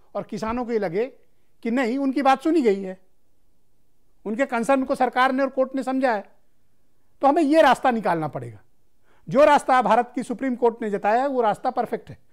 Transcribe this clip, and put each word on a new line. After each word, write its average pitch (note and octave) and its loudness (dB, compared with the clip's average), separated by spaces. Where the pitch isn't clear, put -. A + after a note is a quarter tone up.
और G3+ -6
किसानों A3+ -6
को A3+ -8
ये A3+ -2
लगे G3 -2
कि A3+ -2
नहीं, B3 -2
उनकी C#4 -2
बात C4+ 2
सुनी E4 2
गई G3 0
है, F#3 -12
उनके A3 -2
कंसर्न C4 0
को C4 -2
सरकार B3+ 2
ने C4 -2
और C4 -2
कोर्ट C4 -4
ने C4+ -4
समझा C4 0
है। G3 -6
तो C#4 4
हमें D#4 4
ये D#4 4
रास्ता C4 4
निकालना F3+ -2
पड़ेगा। A#2+ -12
जो B3+ 4
रास्ता C#4 4
भारत A3+ 0
की B3+ -6
सुप्रीम B3+ -6
कोर्ट A#3 0
ने A3 -6
जताया G3+ 0
है C#4 -2
वो B3+ -2
रास्ता G#3+ -2
परफेक्ट A#3 -6
है, - -20